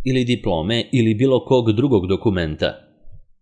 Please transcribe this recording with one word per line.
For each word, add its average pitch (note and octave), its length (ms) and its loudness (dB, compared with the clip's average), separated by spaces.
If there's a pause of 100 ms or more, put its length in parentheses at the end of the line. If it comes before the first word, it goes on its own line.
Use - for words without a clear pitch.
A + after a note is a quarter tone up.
ili B2+ 200 0
diplome A2 680 -2
ili A2 240 2
bilo B2+ 300 2
kog A#2+ 260 2
drugog G#2+ 360 0
dokumenta F2+ 640 -2 (680)